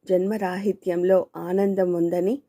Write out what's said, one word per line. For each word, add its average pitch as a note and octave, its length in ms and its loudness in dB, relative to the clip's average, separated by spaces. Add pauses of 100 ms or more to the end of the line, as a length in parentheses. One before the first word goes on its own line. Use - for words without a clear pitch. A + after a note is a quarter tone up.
జన్మరాహిత్యంలో F#3 1300 0
ఆనందం F#3 580 0
ఉందని F3 560 0